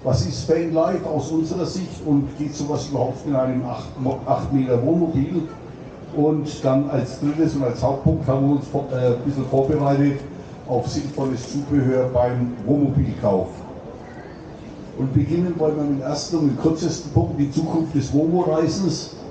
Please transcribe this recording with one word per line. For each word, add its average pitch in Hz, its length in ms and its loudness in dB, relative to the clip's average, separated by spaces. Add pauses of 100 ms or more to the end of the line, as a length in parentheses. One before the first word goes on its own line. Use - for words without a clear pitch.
Was 131 220 2
ist 139 180 -6
Fanlife 170 640 2
aus 156 260 -2
unserer 160 340 0
Sicht - 400 -6
und 139 320 4
geht 147 160 -4
sowas 143 360 -4
überhaupt 120 360 -2
in 143 100 0
einem 127 300 0
acht, - 220 -8 (400)
acht - 260 0
Meter 127 320 2
Wohnmobil? 165 560 2 (760)
Und 147 320 2 (160)
dann 139 260 2
als 120 320 -2
drittes 147 340 0
und 139 80 0
als 120 180 -2
Hauptpunkt - 460 2
haben 139 200 4
wir 143 100 4
uns 127 100 -4
vor, 143 240 -2
äh, 123 220 2
ein 120 120 -2
bisschen 135 200 -2
vorbereitet 139 760 2 (480)
auf 123 200 0
sinnvolles 131 640 -4
Zubehör 131 640 2
beim 120 400 2 (120)
Wohnmobilkauf. 135 840 2 (1500)
Und 135 140 0
beginnen 165 440 4
wollen 156 180 2
wir 147 80 0
mit 143 160 2
dem - 20 -4
ersten 147 360 -2
und 151 120 4
dem 117 100 0
kürzesten 160 540 0
Punkt, 170 260 2
die 143 100 2
Zukunft 160 460 0
des 131 180 0
Womo-Reisens. 165 1000 2 (160)